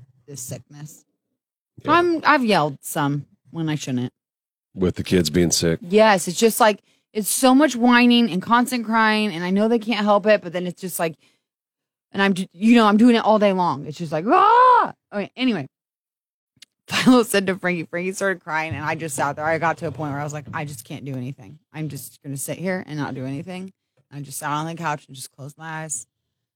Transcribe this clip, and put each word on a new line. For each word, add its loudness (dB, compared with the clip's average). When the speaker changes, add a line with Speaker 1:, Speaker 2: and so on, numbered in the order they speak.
Speaker 1:
this -16
sickness. -16
Speaker 2:
Yeah. -2
Speaker 1:
I'm, 2
I've 2
yelled 0
some -4
when -6
I -2
shouldn't. -6
Speaker 2:
With -2
the -6
kids 2
being 2
sick. 0
Speaker 1:
Yes, 4
it's -6
just 2
like, 2
it's -6
so 4
much 4
whining 4
and -2
constant 0
crying, 0
and -6
I -4
know 2
they 2
can't -2
help 2
it, 4
but -10
then -6
it's -10
just -8
like, -4
and -4
I'm, 4
ju-, -6
you 4
know, 6
I'm 4
doing 6
it 0
all 4
day 4
long. -2
It's -12
just -8
like, -4
"Ah!" 4
Okay, -6
anyway, -2
<laughs> -20
Philo 4
said 0
to -2
Frankie, -4
Frankie -6
started -4
crying, -6
and -8
I -4
just -8
sat -2
there. -8
I 0
got -2
to -8
a -6
point -8
where -6
I -8
was -8
like, -12
"I -8
just -14
can't -14
do -10
anything. -12
I'm -8
just -16
gonna -10
sit -10
here -6
and -10
not -6
do -10
anything." -12
And -16
I -14
just -14
sat -6
on -4
the -10
couch -6
and -20
just -18
closed -18
my -12
eyes -10